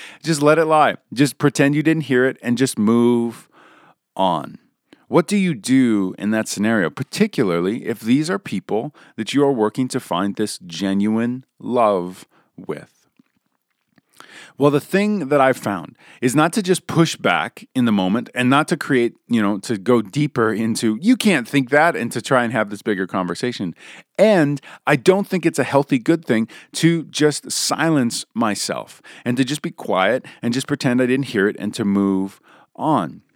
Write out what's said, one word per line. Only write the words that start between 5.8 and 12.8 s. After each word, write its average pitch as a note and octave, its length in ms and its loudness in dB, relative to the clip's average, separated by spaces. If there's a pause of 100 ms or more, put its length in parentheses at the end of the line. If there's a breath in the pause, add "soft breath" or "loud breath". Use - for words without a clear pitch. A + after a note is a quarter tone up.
in G#2 140 -4
that A2 160 -2
scenario, G#2 420 0
particularly G2+ 960 -2
if G#2 140 -6
these C3+ 280 0
are G3 120 -4
people A2 520 -6 (220 soft breath)
that A2 180 -8
you C#3+ 120 2
are C#3 80 4
working A#2 360 0
to B2+ 120 -6
find F#2+ 340 -4
this G#2+ 240 -4
genuine G#2+ 880 -2 (160)
love G2+ 680 0 (300)
with? - 500 -12 (1500 loud breath)